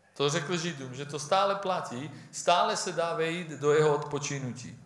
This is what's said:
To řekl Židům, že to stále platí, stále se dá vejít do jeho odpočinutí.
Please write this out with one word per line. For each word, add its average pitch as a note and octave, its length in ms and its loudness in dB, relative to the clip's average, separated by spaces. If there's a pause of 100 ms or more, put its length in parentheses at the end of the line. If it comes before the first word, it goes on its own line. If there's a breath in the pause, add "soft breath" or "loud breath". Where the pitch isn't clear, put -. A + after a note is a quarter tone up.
(200)
To C#3+ 100 4
řekl F3 280 0
Židům, C#3+ 380 -6
že C#3 100 -8
to D3 140 -8
stále G3 360 2
platí, D#3+ 560 -4 (200 loud breath)
stále F3+ 460 4
se F#3 140 -4
dá E3+ 220 0
vejít E3 360 -2
do C#3+ 220 2
jeho D3+ 240 6
odpočinutí. C#3 800 -6 (100)